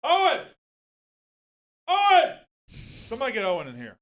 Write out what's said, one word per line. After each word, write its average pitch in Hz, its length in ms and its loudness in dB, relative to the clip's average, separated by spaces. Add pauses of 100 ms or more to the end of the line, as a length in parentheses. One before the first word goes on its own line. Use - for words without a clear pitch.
Owen! 349 360 2 (1500)
Owen! 381 460 4 (720)
Somebody 254 260 -6
get 214 140 -4
Owen 170 220 -2
in 127 100 -16
here. 117 240 -16